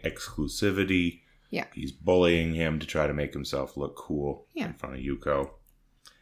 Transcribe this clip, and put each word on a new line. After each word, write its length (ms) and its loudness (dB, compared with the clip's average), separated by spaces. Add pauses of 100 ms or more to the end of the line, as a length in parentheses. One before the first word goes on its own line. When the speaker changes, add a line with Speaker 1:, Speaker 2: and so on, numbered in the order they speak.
Speaker 1:
exclusivity. 1160 0 (300)
Speaker 2:
Yeah. 240 -4
Speaker 1:
He's 180 -8
bullying 600 4
him 240 0
to 80 -6
try 200 0
to 80 0
make 180 -2
himself 440 -4
look 200 -4
cool 580 -4
Speaker 2:
Yeah. 120 -6
Speaker 1:
in 80 -10
front 220 -10
of 40 -8
Yuko. 500 -2 (720)